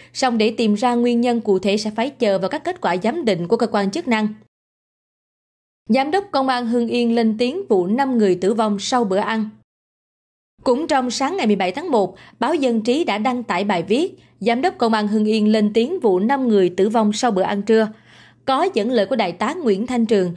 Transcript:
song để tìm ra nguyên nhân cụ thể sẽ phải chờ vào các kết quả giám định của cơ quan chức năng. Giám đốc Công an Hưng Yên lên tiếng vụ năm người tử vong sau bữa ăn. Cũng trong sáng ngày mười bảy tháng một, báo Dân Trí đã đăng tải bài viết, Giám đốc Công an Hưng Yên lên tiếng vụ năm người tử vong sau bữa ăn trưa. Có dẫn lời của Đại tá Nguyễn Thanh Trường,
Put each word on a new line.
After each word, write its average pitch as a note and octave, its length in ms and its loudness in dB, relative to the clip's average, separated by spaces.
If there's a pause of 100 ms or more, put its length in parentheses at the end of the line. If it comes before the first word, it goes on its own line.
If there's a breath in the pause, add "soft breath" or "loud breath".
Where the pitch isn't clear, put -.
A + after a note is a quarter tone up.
(120 loud breath)
song A#3+ 260 0
để G#3+ 120 2
tìm A3 240 0
ra B3 200 0
nguyên A#3+ 260 2
nhân A#3+ 200 0
cụ G3+ 180 2
thể G3 180 0
sẽ G#3 200 -4
phải A#3+ 140 -2
chờ G3+ 280 0
vào F#3+ 100 -2
các D4+ 160 -8
kết F4+ 160 -6
quả F3 220 0
giám D4 220 -2
định F3 240 0
của G#3+ 80 2
cơ A#3 100 0
quan G3+ 240 -2
chức E4 180 -6
năng. G#3+ 200 0 (1600)
Giám C4+ 220 0
đốc G4 200 0
Công C4+ 180 0
an B3 180 -2
Hưng A#3 220 0
Yên A#3 260 0
lên A3+ 240 2
tiếng C4 300 -2
vụ F#3 180 2
năm B3+ 320 0
người G3 160 4
tử F#3 200 0
vong G#3+ 240 0
sau A#3+ 260 0
bữa F#3+ 140 0
ăn. G#3+ 300 -2 (1120)
Cũng C4+ 240 0
trong B3+ 240 0
sáng C#4 260 -2
ngày D#4 100 -2
mười G#3 100 4
bảy F#3 160 0
tháng E4 180 -6
một, G#3 260 0 (240 loud breath)
báo C#4 140 0
Dân B3 260 0
Trí B3 240 0
đã G#3 140 -2
đăng B3 240 -2
tải G3 220 -4
bài F#3+ 180 0
viết, B3 360 -2 (220 loud breath)
Giám A#3 220 0
đốc F#4 160 0
Công A3+ 140 2
an G#3 160 0
Hưng G#3+ 160 0
Yên G#3+ 280 2
lên G#3+ 200 2
tiếng B3 280 0
vụ F#3+ 180 2
năm C4 300 0
người G3 200 4
tử F#3+ 200 0
vong G#3+ 240 2
sau A#3+ 180 0
bữa F#3+ 120 0
ăn G3+ 200 -2
trưa. A3 260 2 (560 loud breath)
Có C#4 300 0
dẫn A3 160 -2
lời G#3+ 160 2
của C4 100 -2
Đại G3 160 0
tá A3 220 -4
Nguyễn A#3 320 0
Thanh A#3+ 200 0
Trường, F#3+ 300 0